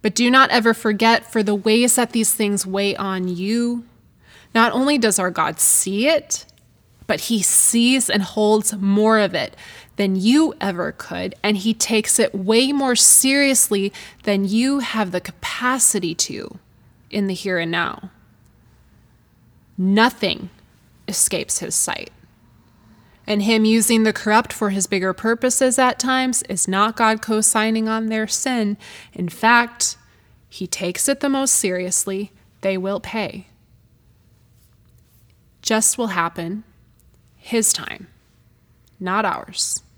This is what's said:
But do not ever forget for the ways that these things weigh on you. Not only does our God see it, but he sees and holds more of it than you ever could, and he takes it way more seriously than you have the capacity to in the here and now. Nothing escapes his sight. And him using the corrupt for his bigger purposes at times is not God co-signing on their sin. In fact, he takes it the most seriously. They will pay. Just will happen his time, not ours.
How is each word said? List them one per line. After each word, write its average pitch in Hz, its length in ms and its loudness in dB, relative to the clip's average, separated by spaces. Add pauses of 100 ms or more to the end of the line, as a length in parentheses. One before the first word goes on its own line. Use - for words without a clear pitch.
But 208 140 -2
do 240 160 2
not 262 180 6
ever 226 240 4
forget 226 580 0
for 220 120 0
the 208 120 0
ways 226 400 2
that 233 160 0
these 220 220 0
things 202 320 -2
weigh 196 300 -2
on 190 320 -4
you. 233 580 -2 (680)
Not 226 200 2
only 277 240 2
does 220 220 2
our 180 120 -2
God 160 280 -2
see 202 480 0
it, - 380 -2 (680)
but 151 100 -2
he 220 200 -2
sees 247 680 2
and 202 140 0
holds 214 500 2
more 208 460 2
of 185 160 0
it - 200 -6 (420)
than 196 180 0
you 247 460 4
ever 175 320 -4
could, 180 500 -8
and 208 140 0
he 214 160 0
takes - 460 0
it - 140 2
way 220 380 2
more 269 240 0
seriously 262 960 4 (320)
than 196 240 0
you 254 320 0
have 220 320 -4
the 180 100 -4
capacity 220 920 -2
to - 420 -6 (520)
in 202 180 -2
the 190 60 -4
here 185 260 -4
and 165 100 -4
now. 170 400 -6 (1700)
Nothing 190 720 0 (580)
escapes - 520 -2
his - 160 -8
sight. - 360 -4 (1160)
And 208 160 0
him 220 220 4
using 220 380 4
the 214 100 2
corrupt 220 380 2
for 208 200 -2
his 196 160 -2
bigger 190 260 -2
purposes 247 640 0
at 254 220 2
times 262 440 -2
is - 240 -4
not 202 280 0
God 220 260 2
co-signing 220 680 0
on 220 200 -2
their 220 180 -2
sin. 214 520 -2 (360)
In 180 160 -6
fact, 240 680 2 (520)
he - 160 -10
takes 180 420 -4
it 277 120 0
the 285 100 -2
most 269 240 0
seriously. 185 800 -2 (300)
They 190 160 0
will 196 220 -4
pay. 202 480 -8 (2250)
Just - 360 0
will 233 100 -2
happen 175 560 -4 (760)
his 226 320 0
time, - 340 -8 (920)
not 190 260 -2
ours. - 580 -6 (140)